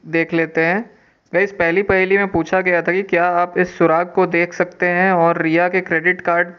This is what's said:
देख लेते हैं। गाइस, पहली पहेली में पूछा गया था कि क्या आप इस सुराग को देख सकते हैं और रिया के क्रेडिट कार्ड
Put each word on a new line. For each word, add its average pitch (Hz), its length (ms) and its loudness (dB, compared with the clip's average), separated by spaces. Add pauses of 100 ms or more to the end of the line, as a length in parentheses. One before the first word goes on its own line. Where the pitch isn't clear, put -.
देख 165 260 -2
लेते 165 280 -2
हैं। 185 280 -2 (440)
गाइस, 196 180 0
पहली 175 320 0
पहेली 190 340 2
में 202 100 0
पूछा 185 340 -2
गया 180 200 0
था 170 100 -2
कि 190 120 -2
क्या 175 220 0
आप 175 320 0
इस 180 200 -2
सुराग 170 380 2
को 185 100 2
देख 175 280 -2
सकते 180 320 -4
हैं 180 260 2
और 170 300 2
रिया 165 280 2
के 185 120 0
क्रेडिट 180 400 -2
कार्ड 175 260 0 (120)